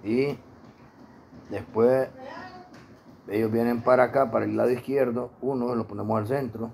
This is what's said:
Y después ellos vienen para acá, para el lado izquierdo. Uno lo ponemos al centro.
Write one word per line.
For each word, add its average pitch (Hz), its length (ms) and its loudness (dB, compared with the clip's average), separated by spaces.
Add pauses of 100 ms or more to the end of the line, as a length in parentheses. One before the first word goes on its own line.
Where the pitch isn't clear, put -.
Y 127 340 0 (1120)
después 120 600 2 (1160)
ellos 110 240 0
vienen 117 320 0
para 127 220 6
acá, 123 260 2
para 110 140 0
el 107 120 -2
lado 117 140 4
izquierdo. 123 680 0
Uno 123 340 -2
lo 110 140 -2
ponemos 104 280 -2
al 107 120 -2
centro. 117 460 -4